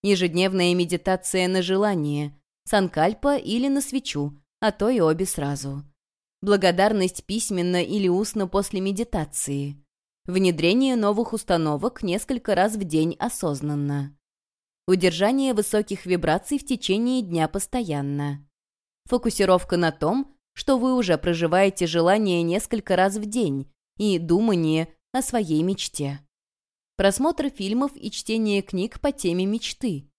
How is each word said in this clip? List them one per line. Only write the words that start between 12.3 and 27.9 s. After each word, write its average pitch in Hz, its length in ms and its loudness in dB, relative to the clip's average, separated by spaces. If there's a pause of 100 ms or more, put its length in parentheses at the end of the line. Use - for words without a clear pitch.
раз 202 220 2
в 202 80 -4
день 160 340 0
осознанно. 143 1000 -4 (720)
Удержание 185 680 2
высоких 208 520 -2
вибраций 175 540 0
в - 60 -12
течение 240 560 -2
дня 170 260 -2
постоянно. 143 1000 -4 (580)
Фокусировка 190 720 2
на 170 140 4
том, 202 440 -2 (180)
что - 240 0
вы 254 180 2
уже 180 220 2
проживаете 175 720 2
желание 175 560 2
несколько 196 520 -2
раз 190 200 4
в 214 100 -6
день, 208 460 -2 (260)
и 196 220 2
думание 165 720 2 (180)
о 262 100 -2
своей 165 420 0
мечте. 147 560 -4 (760)
Просмотр 269 520 2
фильмов 240 460 -2